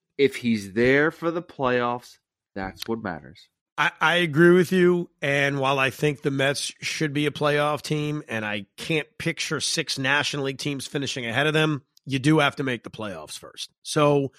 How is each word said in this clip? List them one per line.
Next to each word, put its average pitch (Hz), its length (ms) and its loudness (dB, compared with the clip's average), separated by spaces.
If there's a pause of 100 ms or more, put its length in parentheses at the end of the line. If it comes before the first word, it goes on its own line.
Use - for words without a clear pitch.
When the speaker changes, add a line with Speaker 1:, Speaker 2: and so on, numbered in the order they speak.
(180)
Speaker 1:
if 135 180 4
he's 107 360 -2
there 135 380 2
for 165 200 -4
the 170 120 -6
playoffs, 123 760 -4 (360)
that's 95 320 -10
what 113 160 -6
matters. 78 460 -12 (280)
Speaker 2:
I, 147 140 0 (100)
I 165 160 4
agree 175 380 6
with 180 180 4
you. 175 380 4 (100)
And 143 380 0
while 135 200 2
I 131 120 2
think 147 320 -2
the 147 80 0
Mets 139 500 0
should - 320 -4
be 147 140 0
a 143 60 0
playoff 147 500 0
team, 151 460 -4
and 110 160 -4
I 104 220 -4 (100)
can't 156 320 -2 (100)
picture 156 420 -4
six - 380 -4
National 139 460 0
League 135 140 -4
teams 139 280 -6
finishing 131 400 -6
ahead 123 220 0
of 151 60 0
them, 156 280 2 (240)
you 135 120 -4
do 151 200 4
have 139 180 2
to 147 60 -6
make 127 220 -4
the - 60 -18
playoffs 90 480 -10
first. - 320 -16 (120)
So 147 560 2